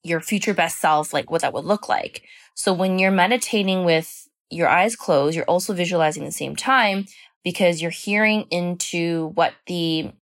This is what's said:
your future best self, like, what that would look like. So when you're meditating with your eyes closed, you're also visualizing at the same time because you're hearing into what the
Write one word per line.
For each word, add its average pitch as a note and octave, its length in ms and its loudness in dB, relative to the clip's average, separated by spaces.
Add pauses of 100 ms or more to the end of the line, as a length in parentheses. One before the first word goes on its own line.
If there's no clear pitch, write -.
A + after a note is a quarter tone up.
your E3 180 -4
future G3+ 340 -2
best E3 260 -2
self, D3+ 340 2
like, C#3+ 160 -2
what D#3+ 120 0
that C#3 120 -2
would C3+ 120 -6
look G#3 220 -2
like. - 360 -4 (320)
So - 180 0
when F#3 240 0
you're F#3+ 140 4
meditating F#3+ 720 2
with E3 420 0 (220)
your E3 180 0
eyes F#3 280 4
closed, D3+ 400 2
you're E3 100 -2
also F3+ 280 0
visualizing E3+ 500 0
at C#3 40 -8
the D3 40 -8
same C#3+ 240 -8
time G#3 500 2 (380)
because F3 380 0
you're E3+ 100 -4
hearing G#3+ 580 0
into E3+ 880 -2
what - 180 2 (140)
the E3 440 -2 (120)